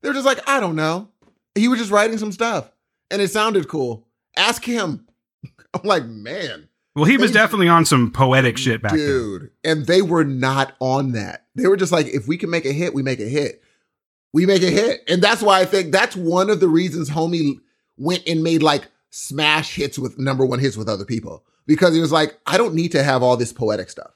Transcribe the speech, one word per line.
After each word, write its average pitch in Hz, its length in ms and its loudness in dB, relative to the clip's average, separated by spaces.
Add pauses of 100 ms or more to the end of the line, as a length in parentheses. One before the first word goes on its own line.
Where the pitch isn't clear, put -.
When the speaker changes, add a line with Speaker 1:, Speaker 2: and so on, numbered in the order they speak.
Speaker 1:
They're 285 140 -4
just 269 120 -2
like, 269 220 0
"I 277 120 0
don't 170 160 -2
know. 160 320 -2 (460)
He 214 140 2
was 247 100 2
just 226 120 -6
writing 214 280 2
some 214 140 -6
stuff 208 380 -6 (400)
and 202 120 -2
it 190 80 0
sounded 214 380 0
cool. 123 380 -6 (300)
Ask 220 280 0
him." 208 420 -6 (340)
<laughs> - 340 -20
I'm - 100 -6
like, 185 220 0
"Man." 110 640 -12 (280)
Speaker 2:
Well, 151 80 2
he 240 120 6
was 233 160 4
Speaker 1:
They 208 60 4
Speaker 2:
definitely 208 300 4
on 170 160 6
some 123 260 2
poetic 127 480 2
shit 123 240 -2
back 104 100 -2
then. 151 140 0
Speaker 1:
Dude, 113 440 -4 (120)
and 156 240 -2
they 185 160 4
were 165 220 2
not 135 560 -2
on 131 320 0
that. 98 420 -8
They 247 140 0
were 196 80 4
just 180 160 0
like, 170 140 2
"If 113 200 -4
we 156 120 -2
can 165 120 -6
make 170 140 -2
a 135 80 -2
hit, 165 220 -4
we 139 80 -2
make 131 180 -4
a 107 80 -6
hit. 139 340 -4 (720)
We 165 140 4
make 190 160 4
a 180 80 2
hit." 208 380 0
And 180 140 2
that's 214 180 2
why 196 200 4
I 185 40 4
think 180 280 -2
that's 196 240 2
one 180 340 0
of 208 100 2
the 185 80 4
reasons 160 420 0
Homie 160 500 -2 (360)
went 175 300 -4
and 160 160 -2
made, 165 200 2
like, 147 260 2 (220)
smash 151 640 -2
hits 143 220 -6
with, 127 200 -8
number 131 260 0
one 123 140 -2
hits 131 180 -2
with 107 120 -8
other 101 160 -6
people. 90 400 -10 (220)
Because 160 280 4
he 160 60 4
was 156 120 0
like, 156 340 0
"I 170 120 0
don't 226 160 0
need 165 180 -2
to 139 100 0
have 131 200 0
all 123 140 2
this 117 160 -4
poetic 107 380 -4
stuff. - 260 -18